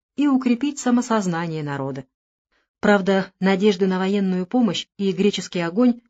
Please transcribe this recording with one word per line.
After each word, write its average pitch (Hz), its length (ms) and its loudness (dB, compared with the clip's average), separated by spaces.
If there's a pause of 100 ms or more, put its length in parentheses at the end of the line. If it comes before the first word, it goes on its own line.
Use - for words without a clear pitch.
(160)
и 285 120 0
укрепить 262 520 0
самосознание 185 840 -2
народа. 135 440 -6 (720)
Правда, 190 600 2
надежды 190 480 2
на 185 120 0
военную 185 460 -2
помощь 220 420 0 (100)
и 196 140 0
греческий 185 480 -2
огонь 233 500 0